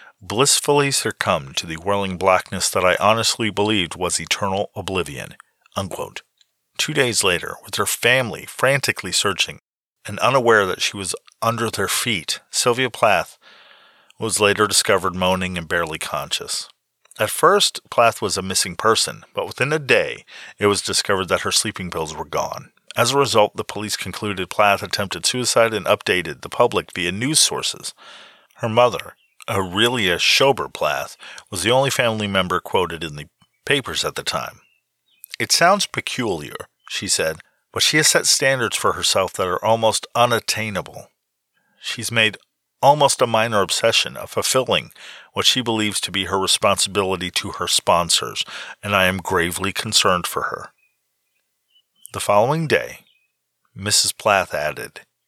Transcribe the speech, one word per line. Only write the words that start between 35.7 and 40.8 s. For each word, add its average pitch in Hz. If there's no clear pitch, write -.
peculiar," -
she -
said, 80
"but 95
she 151
has 151
set -
standards 131
for 95
herself 92
that 98
are 90
almost 110
unattainable. 110